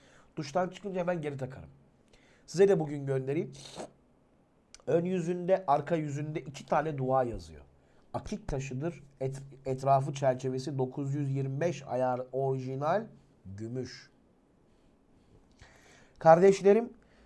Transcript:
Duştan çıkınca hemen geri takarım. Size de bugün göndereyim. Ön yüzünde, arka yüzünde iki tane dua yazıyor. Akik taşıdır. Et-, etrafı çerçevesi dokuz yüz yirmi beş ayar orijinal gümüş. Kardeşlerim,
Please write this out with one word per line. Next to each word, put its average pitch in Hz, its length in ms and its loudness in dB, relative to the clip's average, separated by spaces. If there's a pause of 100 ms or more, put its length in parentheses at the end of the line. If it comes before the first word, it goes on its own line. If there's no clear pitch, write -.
(360)
Duştan 180 320 -2
çıkınca 185 320 -8
hemen 175 220 -2
geri 143 140 -6
takarım. 117 320 -10 (800)
Size 190 220 4
de 185 120 4
bugün 143 260 -6
göndereyim. 135 460 -2 (1300)
Ön 170 180 2
yüzünde, 180 640 0
arka 147 300 0
yüzünde 151 440 -4
iki - 260 -14
tane 151 320 0
dua 131 260 2
yazıyor. 80 380 -10 (520)
Akik - 340 -10
taşıdır. 139 540 -6 (180)
Et-, 131 220 -6 (240)
etrafı 135 480 2
çerçevesi 131 640 -2
dokuz 135 360 -2
yüz 143 160 -2
yirmi 135 300 -4
beş 165 260 -2
ayar 127 360 0 (100)
orijinal 135 720 -2 (400)
gümüş. 113 640 -10 (2000)
Kardeşlerim, 196 720 8 (340)